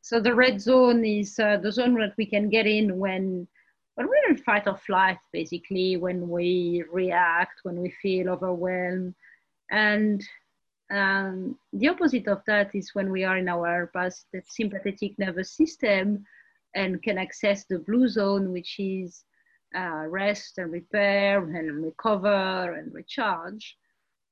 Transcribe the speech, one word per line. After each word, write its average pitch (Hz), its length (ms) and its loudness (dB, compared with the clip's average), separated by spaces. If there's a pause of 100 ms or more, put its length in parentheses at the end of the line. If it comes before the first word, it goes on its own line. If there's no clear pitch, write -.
so 233 180 0
the 233 160 4
red 247 240 4
zone 240 460 6
is, 208 340 -2
uh, 208 180 4
the 208 140 -2
zone 247 240 2
that 214 220 0
we 220 80 -2
can 208 240 0
get 214 180 4
in 214 300 2
when, 185 500 -2 (480)
when 247 120 -4
we're 523 220 4
in 285 80 4
fight 208 300 0
or 190 80 0
flight, 185 420 2 (140)
basically, 185 640 -2
when 180 340 -4
we 175 640 0
react, 175 720 0
when 175 160 -6
we 180 120 -4 (100)
feel 185 280 0
overwhelmed. 180 840 -4 (580)
And, 208 540 2 (680)
um, 190 680 -2 (140)
the 214 160 2
opposite 320 380 0
of 196 200 0
that 208 260 2
is 196 220 -6
when 196 160 -2
we 190 120 0
are 190 140 0
in 185 100 0
our 175 460 0
parasympathetic 190 1300 -6
nervous 185 320 -4
system 202 760 0 (480)
and 185 300 -2
can 196 160 -2
access 202 460 -2
the 190 140 -4
blue 233 280 2
zone, 196 440 0
which 180 280 -10
is, 190 440 -6 (520)
uh, 165 320 -6
rest 196 500 -4
and 175 140 -6
repair 196 720 2
and 160 400 -6
recover 190 920 0
and 160 180 -12
recharge. 185 840 -6 (540)